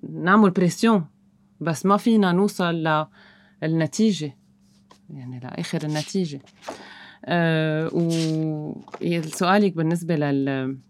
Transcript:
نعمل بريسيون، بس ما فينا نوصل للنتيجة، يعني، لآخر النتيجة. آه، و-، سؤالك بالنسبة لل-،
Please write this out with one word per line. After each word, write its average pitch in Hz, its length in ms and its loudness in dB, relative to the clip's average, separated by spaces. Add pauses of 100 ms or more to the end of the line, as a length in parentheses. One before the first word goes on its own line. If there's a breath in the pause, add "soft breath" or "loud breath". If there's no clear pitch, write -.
(220)
نعمل 196 280 6
بريسيون، 185 540 2 (560)
بس 156 260 -2
ما 196 100 4
فينا 208 360 4
نوصل 170 760 0 (560 soft breath)
للنتيجة، 160 760 0 (720)
يعني، 127 300 -14
لآخر 156 440 -8
النتيجة. 151 560 -4 (840 loud breath)
آه، 160 680 0
و-، 160 880 -2 (440)
سؤالك 185 520 2
بالنسبة 165 400 0
لل-، 135 600 -2 (140)